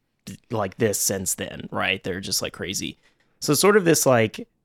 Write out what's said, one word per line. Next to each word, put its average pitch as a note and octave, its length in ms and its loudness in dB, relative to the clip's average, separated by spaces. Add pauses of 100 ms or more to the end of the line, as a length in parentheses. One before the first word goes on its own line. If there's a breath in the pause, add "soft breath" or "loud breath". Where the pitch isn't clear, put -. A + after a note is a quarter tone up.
(500)
like, G#2 280 -4
this G#2+ 220 0
since F#2+ 360 -2
then," - 360 -10
right? - 320 -2
They're - 160 -6
just, - 220 -4
like, - 120 -8
crazy. F2 440 -8 (420)
So - 140 0
sort G3+ 240 4
of F#3 80 4
this, D#3+ 200 4
like, A#2+ 420 2 (180)